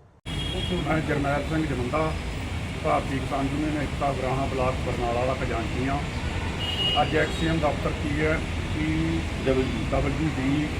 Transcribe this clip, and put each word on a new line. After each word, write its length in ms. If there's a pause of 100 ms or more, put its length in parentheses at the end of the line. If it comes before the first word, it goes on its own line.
(880)
ਮੈਂ 100 (100)
ਜਰਨੈਲ 400
ਸਿੰਘ 180
ਜਲੰਧਾ, 440 (760)
ਭਾਰਤੀ 340
ਕਿਸਾਨ 340
ਯੂਨੀਅਨ 300
ਏਕਤਾ 240
ਉਗਰਾਹਾਂ 400
ਬਲਾਕ 280 (120)
ਬਰਨਾਲਾ 400
ਦਾ 80
ਖਜ਼ਾਨਚੀ 540
ਹਾਂ। 100 (1040)
ਅੱਜ 140
ਐਕਸੀਐਮ 420
ਦਫ਼ਤਰ 320
ਪੀ 360
ਐਮ 120 (360)
ਪੀ 460 (260)
ਡਬਲਯੂ 920
ਡੀ 320 (120)